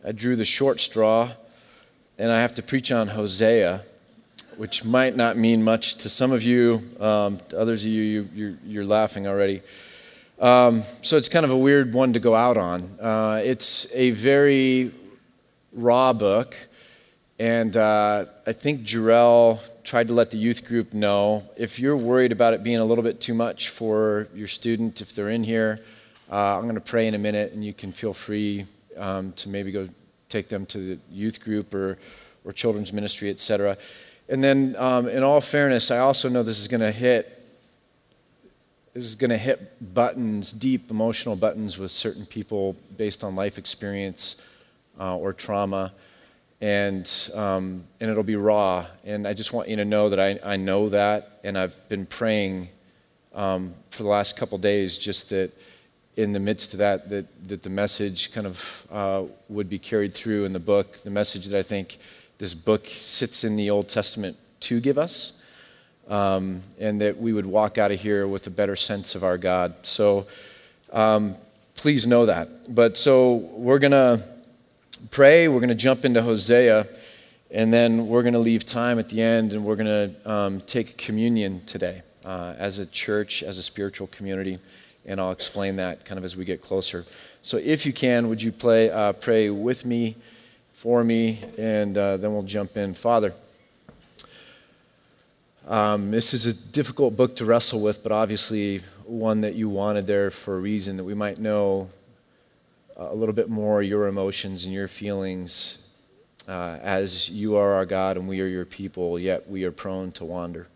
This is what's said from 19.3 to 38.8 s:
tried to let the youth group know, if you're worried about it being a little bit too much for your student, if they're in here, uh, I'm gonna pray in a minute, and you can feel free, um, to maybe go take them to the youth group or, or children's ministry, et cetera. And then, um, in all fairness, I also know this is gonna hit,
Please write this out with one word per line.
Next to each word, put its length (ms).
tried 240
to 80
let 160
the 60
youth 280
group 280
know, 500
if 220
you're 200
worried 340
about 240
it 80
being 140
a 80
little 180
bit 180
too 140
much 340
for 640
your 140
student, 520
if 140
they're 160
in 140
here, 360
uh, 260
I'm 80
gonna 140
pray 280
in 60
a 60
minute, 320
and 120
you 80
can 200
feel 220
free, 520
um, 360
to 140
maybe 240
go 160
take 200
them 200
to 280
the 40
youth 280
group 320
or, 280
or 60
children's 400
ministry, 380
et 100
cetera. 380
And 160
then, 360
um, 280
in 140
all 180
fairness, 520
I 80
also 300
know 120
this 180
is 80
gonna 240
hit, 520